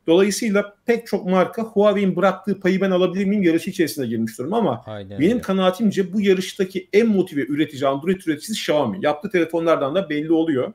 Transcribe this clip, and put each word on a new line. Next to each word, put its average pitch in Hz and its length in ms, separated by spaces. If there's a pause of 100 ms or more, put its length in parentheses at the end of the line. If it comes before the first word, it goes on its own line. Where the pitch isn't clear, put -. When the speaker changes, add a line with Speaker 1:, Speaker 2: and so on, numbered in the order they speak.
Speaker 1:
Dolayısıyla 202 680 (120)
pek 233 200
çok 196 200
marka 185 360
Huawei'in 202 540
bıraktığı 190 440
payı 185 200
ben 196 100
alabilir 185 340
miyim 202 180
yarışı 165 280
içerisine 147 360
girmiş 113 320
durumda 156 180
ama 151 300
Speaker 2:
Aynen 101 340
Speaker 1:
benim 185 120
Speaker 2:
öyle. 240 80
Speaker 1:
kanaatimce 185 720
bu 214 80
yarıştaki 185 720
en 220 140
motive 175 340
üretici, 139 460
Android 135 400
üreticisi - 260
Xiaomi. 139 500
Yaptığı 147 280
telefonlardan 160 640
da 170 160
belli 151 220
oluyor. 160 420